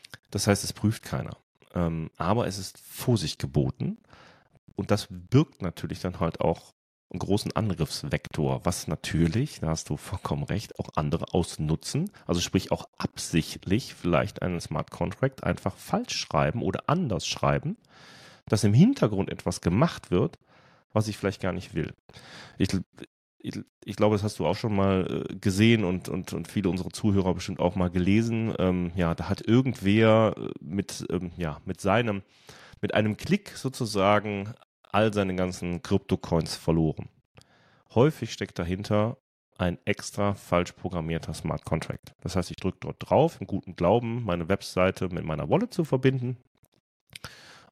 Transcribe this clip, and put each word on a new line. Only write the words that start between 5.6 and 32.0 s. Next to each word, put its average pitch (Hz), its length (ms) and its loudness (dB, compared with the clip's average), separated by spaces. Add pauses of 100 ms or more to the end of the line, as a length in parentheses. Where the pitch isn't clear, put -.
natürlich 85 380 -6
dann 90 200 -6
halt 82 200 0
auch - 320 0 (380)
einen - 100 -8
großen - 340 0
Angriffsvektor, 76 1120 -2
was - 240 -2
natürlich, 82 720 0
da 80 80 -2
hast - 220 -4
du 76 80 -2
vollkommen 73 460 -6
recht, - 340 -6
auch - 180 -6
andere 78 360 -2
ausnutzen. 160 800 -2 (160)
Also 87 140 0
sprich - 320 0
auch - 140 -4 (120)
absichtlich - 960 -4
vielleicht 87 480 0
einen 90 180 -2
Smart - 300 -6
Contract - 540 -4
einfach 90 320 -2
falsch - 400 -4
schreiben - 460 0
oder 90 240 -2
anders 139 400 0
schreiben, - 500 0 (680)
dass 107 180 2
im 104 100 6
Hintergrund 127 560 6
etwas - 300 -4
gemacht 98 500 0
wird, 107 280 2 (540)
was 107 160 2
ich 104 100 -6
vielleicht 98 240 -2
gar 92 100 -2
nicht 90 220 -8
will. 78 180 -2 (640)
Ich, 95 120 2 (680)
ich, 120 220 -8 (240)
ich 101 120 -10
glaube, 107 180 4
das 98 80 0
hast 104 160 -4
du 80 80 0
auch 90 100 2
schon 107 180 -2
mal, 95 560 2
äh, - 60 -10
gesehen 107 480 4
und, 90 240 -2
und, - 240 -6
und 85 160 -6
viele 95 220 0
unserer 92 200 -2
Zuhörer 98 440 2
bestimmt 87 260 -6
auch 90 140 4
mal 90 160 2
gelesen. 110 680 2
Ähm, 90 360 2
ja, 85 200 2
da 87 140 -6
hat - 180 -2
irgendwer, 110 920 6
äh, - 120 -6 (100)
mit, 90 500 -6
ähm, 85 260 -4
ja, 78 300 -4
mit 92 140 -8
seinem, 101 420 0 (580)